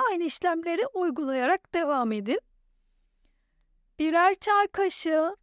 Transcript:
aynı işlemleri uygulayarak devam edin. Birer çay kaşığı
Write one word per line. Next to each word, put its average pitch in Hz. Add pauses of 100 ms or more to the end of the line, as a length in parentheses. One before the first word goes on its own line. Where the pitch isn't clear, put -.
aynı 349
işlemleri 339
uygulayarak 302
devam 285
edin. 214 (1600)
Birer 339
çay 403
kaşığı 330